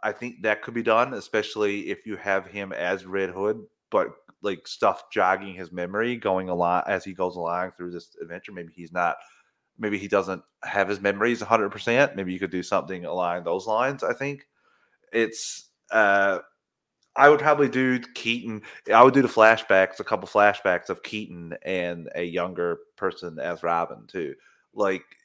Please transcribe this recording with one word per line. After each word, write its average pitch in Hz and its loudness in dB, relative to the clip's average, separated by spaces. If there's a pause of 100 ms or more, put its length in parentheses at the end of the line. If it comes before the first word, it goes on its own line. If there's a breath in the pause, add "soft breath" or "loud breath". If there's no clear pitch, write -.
I 107 -2
think 120 -12
that 107 0
could 117 -12
be 117 -4
done, 117 2
especially 104 -2
if - -10
you 107 -8
have 98 -2
him 98 -10
as 92 -4
Red 95 -4
Hood, 104 -2 (280)
but, 95 0 (320)
like, 98 -6
stuff - -2
jogging 95 0
his 87 -14
memory 98 -4
going 95 -2
along 87 0
as 95 -2
he 98 -12
goes 90 -4
along 87 -4
through 87 -12
this 87 -16
adventure. 85 -14
Maybe 87 -14
he's 82 -18
not, 85 0 (640 soft breath)
maybe 104 -4
he 98 -8
doesn't 95 0 (200)
have 98 0
his 101 -4
memories 104 0
a 104 -6
hundred 107 2
percent. 120 0
Maybe 92 -4
you 92 -6
could 92 -4
do 90 -4
something 87 -4
along 87 -2
those 90 -4
lines. 120 -2
I 120 -2
think 139 -10 (640)
it's, - -4 (220)
uh, 98 2 (800)
I 135 10
would 147 8
probably 143 4
do 127 0 (140)
Keaton. 117 -6 (300 loud breath)
I 110 10
would 131 10
do 135 6
the 123 2
flashbacks, 110 6
a 95 -10
couple 101 -2
flashbacks 101 2
of - -8
Keaton 87 -12
and 87 -6
a 87 -4
younger 87 -4 (160)
person 90 -6
as 82 -6
Robin 85 -4
too. 78 -8 (380 soft breath)
Like, 95 -2 (200)